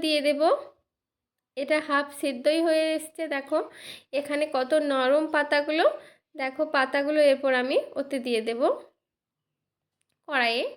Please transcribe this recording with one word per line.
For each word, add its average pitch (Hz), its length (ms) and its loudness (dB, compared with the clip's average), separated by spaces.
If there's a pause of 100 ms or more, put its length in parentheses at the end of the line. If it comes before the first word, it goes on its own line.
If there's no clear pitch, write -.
দিয়ে 302 240 2
দেব। 285 140 0 (1160)
এটা 294 160 0 (100)
হাফ 285 200 0 (140)
সিদ্ধই 294 460 0
হয়ে 320 180 2 (120)
এসছে। 311 260 -10 (120)
দেখো, 277 220 -4 (640)
এখানে 285 260 -2 (100)
কত 254 160 0 (200)
নরম 269 320 2 (120)
পাতাগুলো। 294 500 2 (560)
দেখো, 269 220 -4 (120)
পাতাগুলো 285 440 2 (120)
এরপর 269 200 0 (120)
আমি 269 140 0 (220)
ওতে 277 260 -4
দিয়ে 240 220 -2
দেব 233 140 -4 (1700)
কড়াইয়ে। 247 380 0 (120)